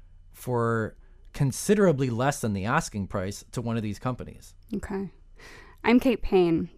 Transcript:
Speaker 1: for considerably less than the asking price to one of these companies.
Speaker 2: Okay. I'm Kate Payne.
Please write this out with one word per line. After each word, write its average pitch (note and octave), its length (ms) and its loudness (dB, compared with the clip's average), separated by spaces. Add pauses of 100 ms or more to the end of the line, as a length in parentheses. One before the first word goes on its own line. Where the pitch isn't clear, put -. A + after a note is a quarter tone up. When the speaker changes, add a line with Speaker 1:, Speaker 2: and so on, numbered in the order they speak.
(320)
Speaker 1:
for A#2 640 -2 (380)
considerably D3 760 2
less B2 300 0
than A2 140 -2
the F#2+ 120 -4
asking A2 420 -2
price G2 440 -6
to C3 100 -6
one A2+ 160 -4
of A2 60 -2
these G#2 160 -6
companies. - 540 -8 (220)
Speaker 2:
Okay. F#3+ 340 -6 (800)
I'm A#3+ 120 6
Kate A#3+ 240 2
Payne. F3 540 4